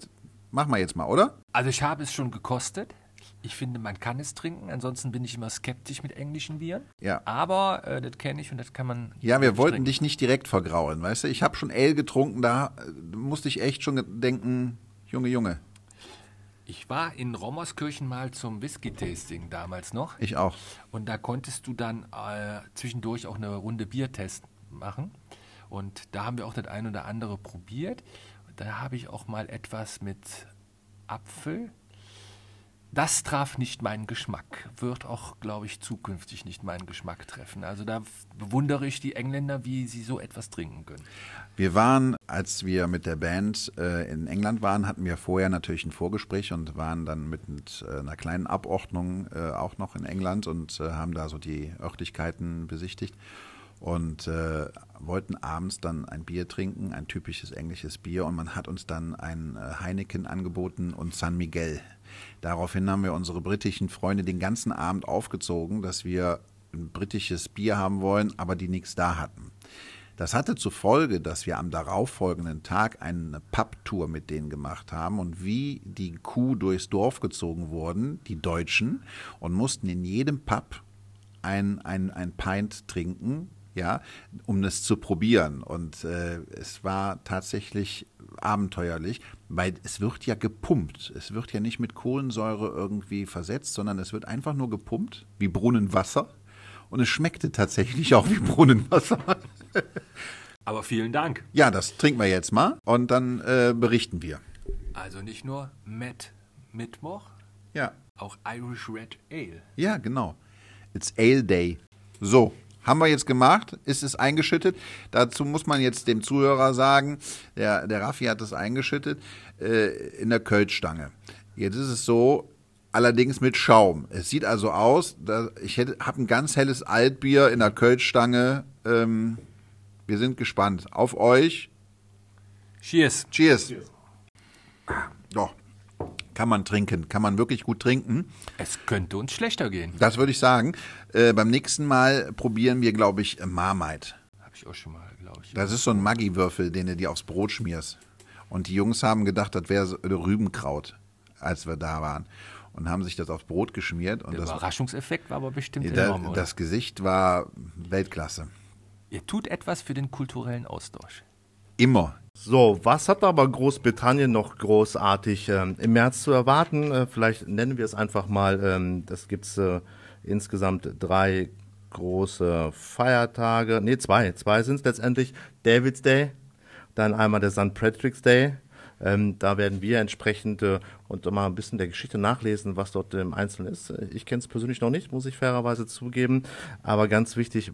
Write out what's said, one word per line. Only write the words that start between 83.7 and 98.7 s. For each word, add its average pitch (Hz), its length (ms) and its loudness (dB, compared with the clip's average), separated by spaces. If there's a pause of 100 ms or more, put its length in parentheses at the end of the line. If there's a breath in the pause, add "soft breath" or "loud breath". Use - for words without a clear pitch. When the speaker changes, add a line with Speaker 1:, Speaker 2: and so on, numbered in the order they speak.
Speaker 1:
ja, 92 260 -2 (460 loud breath)
um 98 160 0
das 95 200 -2
zu 110 140 2
probieren. 87 640 2
Und, 82 420 -10
äh, 85 340 -4 (120)
es - 320 -14
war 95 400 -4
tatsächlich - 840 -6 (340)
abenteuerlich, 92 800 -2 (280 loud breath)
weil 92 260 -2 (100)
es - 160 -10
wird - 260 -4
ja 113 80 0
gepumpt. 104 800 -2
Es - 160 -12
wird 113 200 -8
ja 107 80 -2
nicht 113 180 -4
mit 117 160 -6
Kohlensäure 110 760 -4
irgendwie 101 580 -4
versetzt, 98 480 -8
sondern 104 260 -4
es 92 120 -8
wird 107 140 -8
einfach 135 280 -6
nur 131 140 -2
gepumpt, 117 580 -6 (120)
wie 101 100 2
Brunnenwasser. 98 800 2 (640 loud breath)
Und 127 100 -2
es 120 80 4
schmeckte 160 440 0
tatsächlich 123 640 2
auch 107 140 8
wie 208 120 4
Brunnenwasser. 143 800 6 (560)